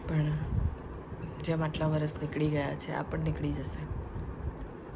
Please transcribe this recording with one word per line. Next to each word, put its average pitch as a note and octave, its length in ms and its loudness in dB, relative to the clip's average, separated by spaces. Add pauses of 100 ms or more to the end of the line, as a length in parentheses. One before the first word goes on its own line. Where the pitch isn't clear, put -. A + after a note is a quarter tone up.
પણ D3+ 240 4 (1120)
જેમ D#3+ 200 2
આટલા D#3 240 2
વરસ D3+ 340 2
નીકળી D3+ 280 2
ગયા C#3+ 260 2
છે, - 160 -6
આ - 100 0
પણ E3 180 -2
નીકળી D#3 340 2
જશે. - 260 -4 (1160)